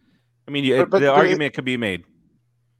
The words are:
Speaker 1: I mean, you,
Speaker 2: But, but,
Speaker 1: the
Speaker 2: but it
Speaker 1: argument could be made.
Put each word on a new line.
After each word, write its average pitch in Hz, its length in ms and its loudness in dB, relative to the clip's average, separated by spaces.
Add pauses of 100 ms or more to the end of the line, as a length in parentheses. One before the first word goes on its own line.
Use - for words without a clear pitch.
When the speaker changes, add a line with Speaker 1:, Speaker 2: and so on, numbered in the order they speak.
(480)
Speaker 1:
I 139 40 -14
mean, 143 120 -4
you, 131 140 2
Speaker 2:
But, 170 120 2
but, 196 100 2
Speaker 1:
the 143 80 2
Speaker 2:
but 135 60 4
it 143 40 4
Speaker 1:
argument 151 360 2
could 131 120 -10
be 127 120 -4
made. 95 260 -6 (760)